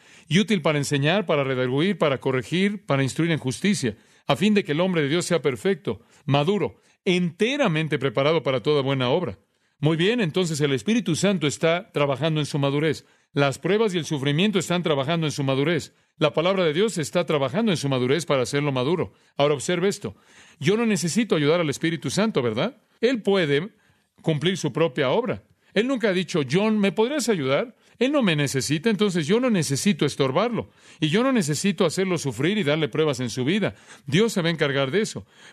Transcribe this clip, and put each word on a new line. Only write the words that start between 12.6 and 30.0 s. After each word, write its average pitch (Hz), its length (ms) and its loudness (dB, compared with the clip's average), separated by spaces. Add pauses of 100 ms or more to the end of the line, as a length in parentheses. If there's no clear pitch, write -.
Las 143 260 0
pruebas 208 360 0
y 180 40 0
el 156 60 -4
sufrimiento 151 540 0
están 175 240 -2
trabajando 156 440 0
en 143 60 -2
su 147 100 -4
madurez. 135 520 0 (240)
La - 160 2
palabra 180 300 2
de 156 100 0
Dios 196 240 0
está 170 260 -2
trabajando 165 480 0
en 147 60 0
su 143 100 -2
madurez 131 380 0
para 135 160 2
hacerlo 143 280 -2
maduro. 135 440 -2 (220)
Ahora 147 180 4
observe 175 340 -2
esto. 113 260 -6 (460)
Yo 170 160 2
no 233 100 0
necesito 196 480 0
ayudar 156 260 2
al 156 100 0
Espíritu 160 400 -4
Santo, 190 320 0
¿verdad? 120 400 -2 (180)
Él 233 220 2
puede 175 480 0 (500)
cumplir 160 380 0
su 151 140 -4
propia 156 380 0
obra. 175 340 -2 (300)
Él 214 140 2
nunca 233 220 0
ha - 20 0
dicho, 175 360 0
"John, 208 300 2
¿me 196 140 2
podrías 240 380 0
ayudar?". 170 440 0 (240)
Él 262 140 2
no 294 100 2
me 175 140 4
necesita, 143 540 0
entonces 180 360 0
yo 202 120 2
no 254 100 0
necesito 170 560 0